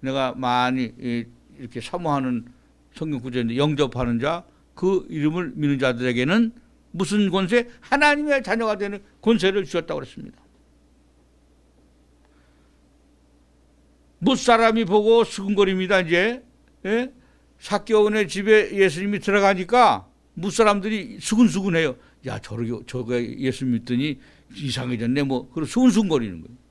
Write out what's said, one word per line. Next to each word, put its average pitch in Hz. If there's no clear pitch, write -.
내가 131
많이, 123
예, 120
이렇게 123
사모하는 135
성경 147
구절인데, 120
영접하는 131
자, 160
그 185
이름을 156
믿는 143
자들에게는 127
무슨 196
권세? 196
하나님의 294
자녀가 214
되는 202
권세를 196
주셨다고 160
그랬습니다. -
뭇사람이 226
보고 214
수근거립니다. 190
이제, 185
예? 240
삭개오네 208
집에 202
예수님이 190
들어가니까 196
뭇사람들이 202
수근수근해요. 180
"야, 107
저러게, 113
저거 123
예수 131
믿더니 123
이상해졌네." 123
뭐, 135
그리고 156
수근수근거리는 165
거예요. 117